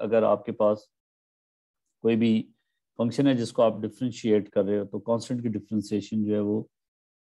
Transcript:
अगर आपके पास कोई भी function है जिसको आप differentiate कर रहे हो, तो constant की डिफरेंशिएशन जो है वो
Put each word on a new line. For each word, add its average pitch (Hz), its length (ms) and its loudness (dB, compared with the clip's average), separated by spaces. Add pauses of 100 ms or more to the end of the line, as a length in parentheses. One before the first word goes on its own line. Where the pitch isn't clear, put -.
अगर 110 240 2
आपके 104 280 0
पास 107 360 0 (1120)
कोई 113 140 2
भी 113 380 0 (440)
function 120 280 0
है 135 100 4
जिसको 117 260 0
आप 107 180 2
differentiate 110 680 -2
कर 104 160 0
रहे 104 140 0
हो, 101 60 -4
तो 104 140 -10
constant 117 440 -4
की 120 60 -2
डिफरेंशिएशन 104 760 -4
जो 104 100 0
है 104 60 0
वो 104 300 -4 (580)